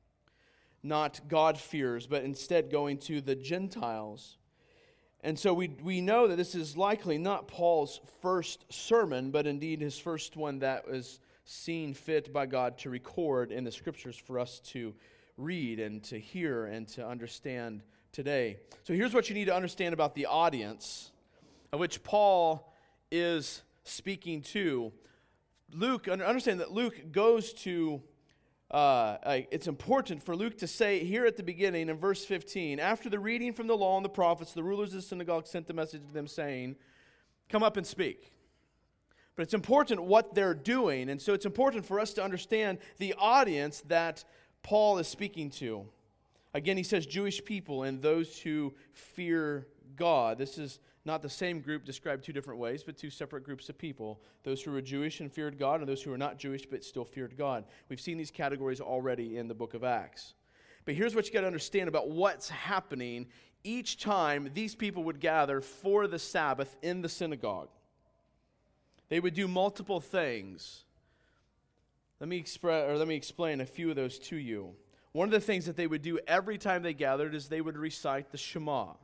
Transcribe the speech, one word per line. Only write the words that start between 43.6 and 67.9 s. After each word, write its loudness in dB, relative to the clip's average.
that 2
Paul 6
is -2
speaking -6
to. -6
Again, 0
he 0
says 0
Jewish -2
people -6
and -2
those 2
who -2
fear -2
God. 4
This -6
is -10
not -4
the -8
same -4
group -6
described -6
two -10
different -8
ways, -4
but -14
two -12
separate -10
groups -12
of -16
people. -10
Those -4
who -8
were -2
Jewish -4
and -10
feared -6
God, 2
and -4
those -4
who -8
were -6
not -4
Jewish -8
but -8
still -8
feared -10
God. -2
We've -8
seen -6
these -8
categories -2
already -2
in -6
the -8
book -8
of -6
Acts. -4
But -2
here's 0
what 2
you -6
gotta 2
understand 0
about 0
what's 0
happening -4
each -6
time 2
these -4
people -2
would -4
gather 4
for 2
the -4
Sabbath 0
in -2
the -4
synagogue. -4